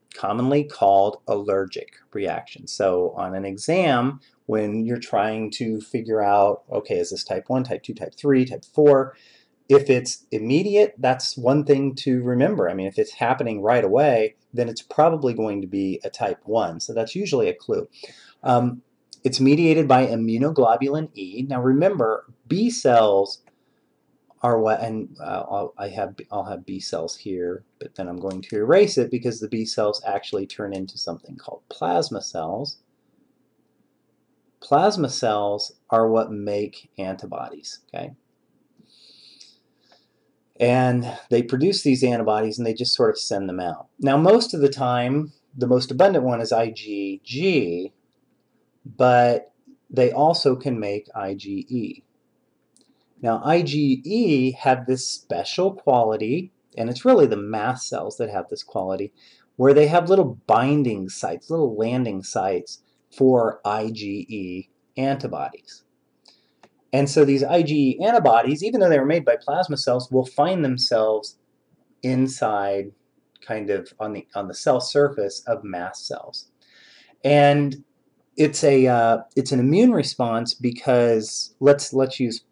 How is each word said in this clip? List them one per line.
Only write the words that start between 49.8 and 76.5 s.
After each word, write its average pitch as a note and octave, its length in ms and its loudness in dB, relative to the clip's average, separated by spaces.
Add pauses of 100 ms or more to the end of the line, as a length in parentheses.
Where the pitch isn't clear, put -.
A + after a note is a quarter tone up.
they B2 200 4
also D3 460 2
can B2+ 240 -4
make G#2 340 -6
I G2 200 -6
G G2 340 -8
E. A#2+ 340 -8 (1200)
Now, A2+ 220 0
I E3 180 2
G C#3 420 0
E D#3 480 2
have B2 340 0
this B2+ 220 -4
special - 640 -4
quality, A#2+ 800 0 (240)
and A2+ 140 -4
it's B2 140 -6
really A#3 220 6
the A2 100 0
mast A2 520 -6
cells G#2 280 -8
that A2+ 140 -6
have G2 180 -6
this - 160 -12
quality, F#2+ 480 -6 (420)
where C3+ 200 6
they D3 120 6
have E3+ 220 2
little F3 400 2
binding A#2+ 600 2
sites, F2 420 -10
little D3+ 260 0
landing A2+ 480 -2
sites F#2+ 580 -4 (280)
for B2 540 2
I G#2+ 260 -4
G G#2 380 -10
E F#2 400 -10 (320)
antibodies. B2+ 840 -8 (1080)
And C#3+ 180 0
so D3+ 140 6
these C#3 180 2
I E3+ 200 2
G C#3+ 360 0
E D#3 60 -4
antibodies, D3 580 4
even A3+ 180 -2
though F#3 80 6
they D3+ 120 6
were C3 40 0
made C#3+ 200 0
by D3 120 -4
plasma D3+ 400 -4
cells, B2+ 360 -2
will B2+ 120 2
find D#3+ 400 0
themselves A2 720 -2 (640)
inside, G#2+ 920 -2 (520)
kind G#2+ 260 -8
of F#2+ 280 -4
on G#2+ 140 -6
the, G2 220 -12
on G2+ 120 -6
the F2+ 80 -12
cell B2+ 260 0
surface C#3 640 0
of G#2+ 180 -4
mast F2+ 420 -10
cells. - 440 -14 (720)